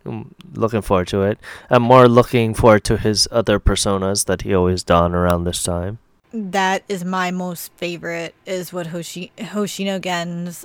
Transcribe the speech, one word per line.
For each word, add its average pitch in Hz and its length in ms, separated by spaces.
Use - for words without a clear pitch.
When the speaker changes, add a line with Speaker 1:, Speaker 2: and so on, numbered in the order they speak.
Speaker 1:
I'm 113 280
looking 110 280
forward 92 280
to 101 140
it. 104 160
I'm 123 120
more 123 260
looking 117 460
forward 107 320
to 113 120
his 104 340
other 110 280
personas 98 680
that 92 180
he 101 100
always 90 300
done 87 320
around 87 280
this 87 200
time. 92 340
Speaker 2:
That 190 560
is 190 160
my 185 280
most 180 420
favorite, 170 640
is 180 260
what 175 160
Hoshi-, 175 500
Hoshino 196 640
Gen's 175 640